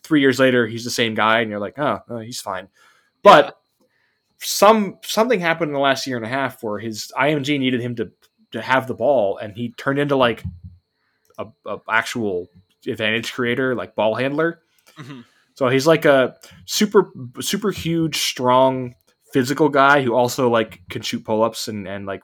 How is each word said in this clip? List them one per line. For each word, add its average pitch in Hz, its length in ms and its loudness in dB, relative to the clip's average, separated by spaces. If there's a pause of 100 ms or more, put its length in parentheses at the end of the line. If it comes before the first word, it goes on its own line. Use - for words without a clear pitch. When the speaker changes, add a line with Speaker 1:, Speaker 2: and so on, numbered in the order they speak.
Speaker 1:
three 151 180 0
years 131 180 4
later, 123 280 4
he's 113 160 -10
the 120 80 -8
same 113 240 -2
guy, 110 240 2
and 113 100 -2
you're 104 100 -8
like, 101 200 -8
"Oh, 120 200 -2 (100)
oh, 117 100 -12
he's 113 220 -14
fine." 98 260 -10 (560)
But 160 220 10
Speaker 2:
Yeah. - 420 -18 (520)
Speaker 1:
some, 208 640 2
something 233 360 -2
happened 165 300 -2
in 147 40 -6
the 139 60 -4
last 135 260 0
year 127 120 -4
and 113 80 -8
a 113 40 -8
half 131 320 -6
where 104 160 -6
his 110 400 -12
I 139 120 2
M 147 140 0
G 147 140 -2
needed 127 240 -2
him 120 140 -6
to, 107 160 -6 (400)
to 113 100 -10
have 127 260 0
the 120 60 -6
ball, 110 440 0
and 107 180 -12
he 117 220 -8
turned 139 220 -4
into, 143 160 0
like, 120 280 0 (920)
a, 101 100 -12 (180)
a 101 120 -8 (120)
actual 104 580 -2 (400)
advantage 113 460 -4
creator, 123 420 -2
like, 95 200 -8
ball 107 200 0
handler. 147 460 -4 (360)
Speaker 2:
Mm-hmm. 135 240 -18 (340)
Speaker 1:
So 131 140 0
he's, 135 180 2
like, 160 180 4
a 135 300 4 (300)
super, 208 460 2 (300)
super 202 300 -4
huge, 165 460 -2
strong, 127 800 0 (380)
physical 139 360 2
guy 139 320 4
who 123 140 -2
also, 123 340 0
like, 113 400 -2
can 117 120 -10
shoot - 240 -8
pull-ups 110 420 -2
and, 104 200 -10
and, 101 180 -10
like, 98 180 -10